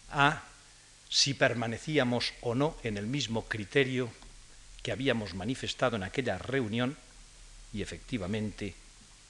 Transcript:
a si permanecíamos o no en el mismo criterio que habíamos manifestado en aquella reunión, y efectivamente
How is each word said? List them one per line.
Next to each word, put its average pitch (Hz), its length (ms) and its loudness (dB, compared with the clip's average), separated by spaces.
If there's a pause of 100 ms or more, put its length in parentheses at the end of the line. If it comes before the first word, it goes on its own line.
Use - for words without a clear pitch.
a 139 320 4 (680)
si - 260 2
permanecíamos 120 1080 2
o 120 140 0
no 143 260 2
en 107 160 -2
el 101 80 -4
mismo 113 420 -2
criterio 123 640 2 (720)
que 120 100 -4
habíamos 107 440 0
manifestado 113 600 0
en 95 80 -2
aquella 92 360 -2
reunión, 123 580 -2 (720)
y 98 120 -4
efectivamente 101 880 -4 (560)